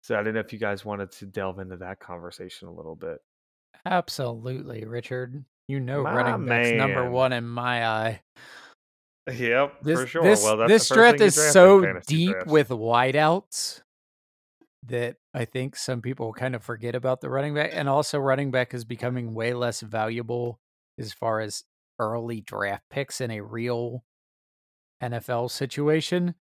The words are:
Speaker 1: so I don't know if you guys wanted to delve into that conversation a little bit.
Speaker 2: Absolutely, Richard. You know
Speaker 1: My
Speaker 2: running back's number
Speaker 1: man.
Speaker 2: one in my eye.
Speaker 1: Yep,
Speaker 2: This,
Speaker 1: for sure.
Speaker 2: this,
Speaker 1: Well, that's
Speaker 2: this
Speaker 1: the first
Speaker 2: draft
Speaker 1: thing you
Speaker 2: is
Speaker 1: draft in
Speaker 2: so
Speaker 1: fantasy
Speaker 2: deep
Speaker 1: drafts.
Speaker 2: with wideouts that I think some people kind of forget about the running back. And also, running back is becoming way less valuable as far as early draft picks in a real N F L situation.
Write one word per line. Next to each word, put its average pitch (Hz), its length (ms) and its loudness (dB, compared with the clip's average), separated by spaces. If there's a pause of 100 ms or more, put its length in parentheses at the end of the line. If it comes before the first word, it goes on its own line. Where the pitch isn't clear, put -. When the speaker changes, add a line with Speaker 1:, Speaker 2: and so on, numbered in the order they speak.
Speaker 1:
so 110 160 -2
I 104 40 -2
don't 110 120 -2
know 113 60 -2
if 104 120 -8
you 110 60 -12
guys 101 260 -4
wanted 101 280 -8
to - 140 -18
delve 95 320 -6
into 92 200 -12
that 92 220 -14
conversation 87 680 -16
a 85 40 -18
little 80 240 -16
bit. 82 240 -12 (640)
Speaker 2:
Absolutely, 123 1000 -6
Richard. 127 580 -10 (240)
You 135 120 -4
know 135 220 -4
Speaker 1:
My 151 120 -2
Speaker 2:
running - 320 0
back's 120 260 2
number 113 320 0
Speaker 1:
man. 120 80 -4
Speaker 2:
one 127 200 2
in 120 140 -4
my 120 400 -2
eye. 110 360 -2 (1080)
Speaker 1:
Yep, 123 500 0
Speaker 2:
This, 156 180 2
Speaker 1:
for 127 60 -2
sure. 165 160 -2
Speaker 2:
this, 190 220 6
Speaker 1:
Well, 107 120 4
that's 113 120 2
Speaker 2:
this 220 200 6
Speaker 1:
the - 60 2
first - 0 -
Speaker 2:
draft 233 240 8
Speaker 1:
thing - 40 4
you 208 40 8
Speaker 2:
is 165 80 6
Speaker 1:
draft 151 140 4
in 147 40 4
Speaker 2:
so 190 300 12
Speaker 1:
fantasy 185 240 -2
Speaker 2:
deep 165 260 2
Speaker 1:
drafts. 185 200 -4
Speaker 2:
with 147 160 6
wideouts 131 1120 0 (1000)
that 120 320 -6 (180)
I 123 120 -2
think - 280 -6
some 123 260 -6
people 117 320 -6
kind 127 220 -4
of 110 80 -10
forget 120 320 -8
about 127 260 -2
the - 80 -8
running 139 260 -4
back. 147 180 -2
And 143 160 -2
also, 143 320 0
running 135 320 0
back 127 200 0
is 120 120 -10
becoming 120 500 -6
way 113 180 -2
less 120 280 -4
valuable 117 800 -6 (380)
as 104 140 -10
far 113 280 -2
as 104 240 -8 (340)
early 117 420 -4
draft 101 480 -6
picks - 320 -8
in 120 120 -4
a 107 80 -8
real 120 640 -6 (960)
N 123 120 -6
F 117 160 -8
L 120 200 -2
situation. 156 880 -2 (120)